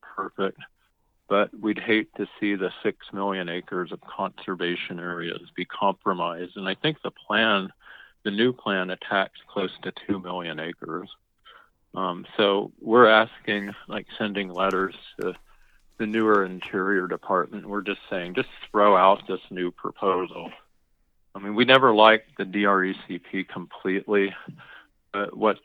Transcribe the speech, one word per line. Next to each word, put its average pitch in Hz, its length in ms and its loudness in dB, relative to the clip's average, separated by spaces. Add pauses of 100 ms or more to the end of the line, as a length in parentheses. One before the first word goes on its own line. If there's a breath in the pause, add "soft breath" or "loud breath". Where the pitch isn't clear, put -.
(160)
perfect, - 440 -6 (680)
but 101 220 2 (100)
we'd 104 200 -2
hate 107 360 -2
to 104 120 -6 (120)
see 104 140 -2
the 92 180 -4 (120)
six - 280 -6
million 95 380 -6
acres 90 420 -6
of 92 100 -12
conservation 87 1000 -6
areas 85 420 -8 (140)
be 90 100 -6
compromised. 90 920 -4
And 95 120 -6
I 95 60 -4
think 156 260 -4
the 127 80 -6
plan, 104 600 0 (540 loud breath)
the 107 60 -4
new 113 240 0
plan, 95 380 -4
attacks - 560 -4
close 95 240 -4 (100)
to - 100 -8 (140)
two 101 140 -4
million 87 400 -8
acres. 80 500 -10 (840 soft breath)
Um, 90 300 -6 (100)
so 101 460 2
we're 117 260 8
asking, 107 680 2 (140)
like, 104 180 -10 (120)
sending 101 320 -4
letters 92 460 -2 (260)
to 92 120 -4 (640)
the 113 80 -4
newer 107 380 4
Interior 92 640 -2
Department. 92 600 -4
We're 101 120 -6
just 95 280 -6
saying, 90 260 -6
"Just - 140 -4 (200)
throw 104 280 6
out 95 300 6
this 92 120 -6 (100)
new 90 220 -6
proposal." 90 800 -4 (840)
I 98 60 -14
mean, 104 160 -6
we 120 80 4
never 131 320 8
liked 110 420 6
the 101 60 -4
D 98 220 -2
R 95 180 4
E 95 120 -2 (120)
C 87 100 -8
P 92 280 -8
completely, 95 880 -2 (800 loud breath)
but 101 240 -6
what 107 280 2